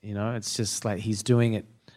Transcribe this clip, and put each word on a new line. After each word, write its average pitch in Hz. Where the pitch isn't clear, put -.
You 104
know, 107
it's 107
just -
like 104
he's 107
doing 117
it 107